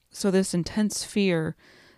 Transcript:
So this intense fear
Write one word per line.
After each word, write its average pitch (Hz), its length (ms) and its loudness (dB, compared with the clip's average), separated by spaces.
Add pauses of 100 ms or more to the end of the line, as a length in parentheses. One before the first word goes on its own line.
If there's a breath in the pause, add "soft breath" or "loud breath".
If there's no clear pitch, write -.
So - 220 -2
this 190 240 2
intense 202 480 -2
fear 170 520 0 (420 loud breath)